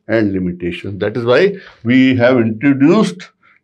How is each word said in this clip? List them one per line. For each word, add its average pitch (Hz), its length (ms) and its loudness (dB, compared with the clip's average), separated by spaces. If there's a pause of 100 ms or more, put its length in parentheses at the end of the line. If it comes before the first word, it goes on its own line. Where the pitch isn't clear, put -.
and 107 240 0
limitations। 90 680 -6
That 104 180 -4
is 117 80 -4
why 180 320 2 (260)
we 131 320 2
have 123 220 4
introduced 135 920 0 (340)